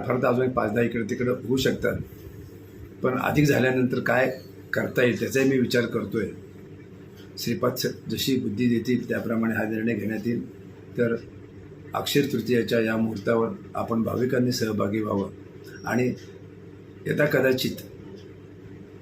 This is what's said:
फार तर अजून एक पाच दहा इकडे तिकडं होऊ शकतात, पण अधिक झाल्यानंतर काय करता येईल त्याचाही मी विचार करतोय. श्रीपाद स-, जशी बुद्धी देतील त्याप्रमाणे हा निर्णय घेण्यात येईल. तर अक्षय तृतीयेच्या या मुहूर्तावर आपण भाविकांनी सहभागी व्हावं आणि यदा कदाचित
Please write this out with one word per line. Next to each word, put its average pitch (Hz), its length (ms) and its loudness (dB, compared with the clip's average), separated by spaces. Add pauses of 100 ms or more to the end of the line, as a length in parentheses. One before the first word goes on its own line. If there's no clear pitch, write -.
फार 123 140 2
तर 135 60 4
अजून 123 180 4
एक 127 80 0
पाच 107 180 2
दहा 113 100 2
इकडे 117 280 0
तिकडं 123 340 0
होऊ 120 140 0
शकतात, 110 400 2 (1080)
पण 131 140 2
अधिक 127 280 4
झाल्यानंतर 127 540 4
काय 127 400 2 (340)
करता 110 300 2
येईल 113 160 4
त्याचाही 135 300 4
मी 135 80 4
विचार 120 280 4
करतोय. 104 420 -2 (1120)
श्रीपाद 120 380 0
स-, - 120 -2 (220)
जशी 117 280 2
बुद्धी 107 300 0
देतील 120 420 2
त्याप्रमाणे 113 440 0
हा 107 100 2
निर्णय 110 300 0
घेण्यात 104 320 -2
येईल. 117 160 0 (560)
तर 117 180 4 (800)
अक्षय 117 280 2
तृतीयेच्या 117 580 2
या 110 180 2
मुहूर्तावर 113 500 2 (280)
आपण 113 280 0
भाविकांनी 123 480 2
सहभागी 107 500 0
व्हावं 104 280 0 (560)
आणि 120 280 2 (920)
यदा - 180 4
कदाचित 131 460 4 (1300)